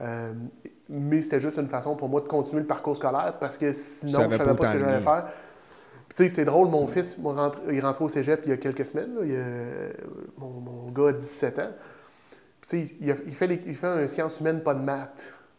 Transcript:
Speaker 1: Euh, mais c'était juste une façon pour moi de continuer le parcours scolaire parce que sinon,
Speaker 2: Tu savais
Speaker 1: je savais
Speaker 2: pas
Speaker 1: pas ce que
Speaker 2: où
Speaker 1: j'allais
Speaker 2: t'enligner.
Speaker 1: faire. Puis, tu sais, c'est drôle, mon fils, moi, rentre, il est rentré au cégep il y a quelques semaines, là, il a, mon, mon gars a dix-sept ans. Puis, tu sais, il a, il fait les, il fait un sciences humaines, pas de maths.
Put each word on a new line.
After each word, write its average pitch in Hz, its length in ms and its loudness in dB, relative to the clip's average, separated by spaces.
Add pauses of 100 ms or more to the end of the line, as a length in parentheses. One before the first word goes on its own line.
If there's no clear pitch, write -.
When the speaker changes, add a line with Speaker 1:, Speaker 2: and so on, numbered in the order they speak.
Speaker 1:
Euh, 117 320 -6 (540)
mais 147 340 2
c'était 151 180 0
juste 151 180 -2
une 143 100 0
façon 143 280 -4
pour 143 140 -4
moi 143 120 2
de 143 60 -10
continuer 151 340 0
le 151 60 -4
parcours 143 280 0
scolaire 139 440 0
parce - 180 -4
que 143 160 2
sinon, - 460 -6
Speaker 2:
Tu - 40 6
savais 113 80 4
Speaker 1:
je 113 60 4
savais 139 140 4
Speaker 2:
pas 127 40 6
Speaker 1:
pas 117 120 4
ce 110 40 4
que 104 60 2
Speaker 2:
où - 20 2
Speaker 1:
j'allais 135 240 4
Speaker 2:
t'enligner. - 0 -
Speaker 1:
faire. 160 220 4 (840)
Puis, - 80 -16
tu 180 80 6
sais, 185 60 8
c'est 165 160 2
drôle, 170 240 6
mon 151 180 4
fils, 180 300 -2
moi, 147 160 -2
rentre, 143 260 0 (100)
il 147 60 2
est 135 60 2
rentré 135 240 0
au 151 40 0
cégep 147 360 2
il 151 40 2
y 135 40 4
a 123 40 2
quelques 131 280 -2
semaines, 165 280 -4
là, 226 120 -4
il 139 100 0
a, 120 1040 -8
mon, 135 80 -10 (140)
mon 123 300 -10
gars 139 180 6
a - 40 8
dix-sept - 460 -2
ans. 143 120 -4 (920)
Puis, - 80 -14 (120)
tu 151 60 -6
sais, - 140 -16
il 147 100 2
a, 139 40 0 (120)
il 143 80 -10
fait 185 120 0
les, 180 200 0
il 151 80 -6
fait 170 120 -4
un 165 200 2
sciences 156 320 -2
humaines, 160 240 0
pas 156 100 2
de 135 80 -2
maths. 139 520 -6 (260)